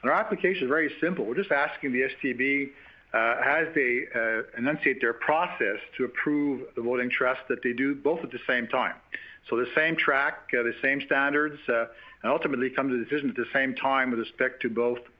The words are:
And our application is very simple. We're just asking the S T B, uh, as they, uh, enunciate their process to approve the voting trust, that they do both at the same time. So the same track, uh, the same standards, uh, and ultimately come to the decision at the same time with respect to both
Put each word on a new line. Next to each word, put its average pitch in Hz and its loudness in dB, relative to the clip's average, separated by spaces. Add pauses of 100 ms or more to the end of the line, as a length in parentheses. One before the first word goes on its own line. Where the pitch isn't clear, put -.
And 123 2
our 175 4
application 190 0
is 123 -2
very 147 0
simple. 170 0
We're 113 -4
just 190 -2
asking 143 0
the 123 2
S 131 0 (100)
T 131 -2
B, 135 0 (460)
uh, 117 4
as 151 2
they, 127 2 (120)
uh, 113 0 (160)
enunciate 135 0
their 117 2
process 151 0 (180)
to 131 0
approve 147 0 (160)
the 117 -4
voting 123 0
trust, 131 0
that 120 -2
they 123 0
do 139 0
both 156 0
at 135 -10
the 123 -10
same 123 0
time. 113 0 (520)
So 123 0
the 123 0
same 160 2
track, 143 0
uh, 123 2
the 117 0
same 139 2
standards, 147 2 (120)
uh, 117 2 (360)
and 110 0
ultimately 135 0
come 135 0
to 127 2
the 117 -2
decision 143 -2
at - -8
the 117 -2
same 135 2
time 135 2
with 117 0
respect 127 -2
to 123 0
both 120 0 (220)